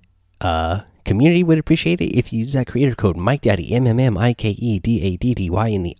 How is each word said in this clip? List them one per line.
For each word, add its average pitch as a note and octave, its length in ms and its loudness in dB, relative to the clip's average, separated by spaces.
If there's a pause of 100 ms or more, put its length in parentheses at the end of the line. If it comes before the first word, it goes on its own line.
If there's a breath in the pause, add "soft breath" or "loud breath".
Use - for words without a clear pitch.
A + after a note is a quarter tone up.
(400)
uh, E2 400 -2 (240)
community E3 400 4
would D#3+ 140 4
appreciate E3 420 0
it - 160 -2
if - 160 -2
you A2+ 60 -4
use B2+ 160 -4
that B2+ 120 0
creator B2+ 280 0
code E2+ 240 0
Mike A#2 240 0
Daddy, G2+ 320 0
M B2+ 120 2
M A#2 140 2
M B2 160 2
I A#2 160 2
K A2+ 180 -2
E G#2 280 -2
D A2 240 0
A F#2 160 -2
D A#2+ 160 0
D F#2+ 160 -4
Y, G#2 180 0
in G2 140 -2
the E2+ 180 -6